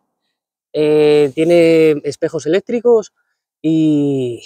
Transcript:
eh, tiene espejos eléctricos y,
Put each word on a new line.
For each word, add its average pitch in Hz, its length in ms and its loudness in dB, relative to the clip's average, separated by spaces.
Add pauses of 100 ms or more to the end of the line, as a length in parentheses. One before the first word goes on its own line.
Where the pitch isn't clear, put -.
(720)
eh, 151 640 2
tiene 165 720 2
espejos 147 420 -8
eléctricos 226 640 -2 (480)
y, 143 840 -2